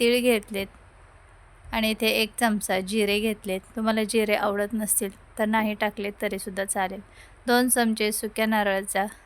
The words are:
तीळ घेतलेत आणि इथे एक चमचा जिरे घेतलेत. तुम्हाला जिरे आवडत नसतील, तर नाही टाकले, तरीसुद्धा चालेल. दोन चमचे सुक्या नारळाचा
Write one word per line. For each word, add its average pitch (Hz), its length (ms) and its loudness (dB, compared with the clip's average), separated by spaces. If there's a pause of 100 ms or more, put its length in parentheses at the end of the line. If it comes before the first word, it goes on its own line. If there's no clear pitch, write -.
तीळ 240 200 4
घेतलेत 214 460 0 (1080)
आणि 220 180 0
इथे 220 220 0
एक 220 180 0 (100)
चमचा 208 420 0
जिरे 202 360 0
घेतलेत. 208 420 -4 (160)
तुम्हाला 220 280 0
जिरे 208 300 2
आवडत 208 380 0
नसतील, 208 380 -2 (280)
तर 220 80 0
नाही 214 280 2
टाकले, 208 360 -4 (120)
तरीसुद्धा 196 420 -4
चालेल. 196 360 -4 (460)
दोन 247 220 4
चमचे 220 440 2
सुक्या 220 340 -4
नारळाचा 202 580 0 (220)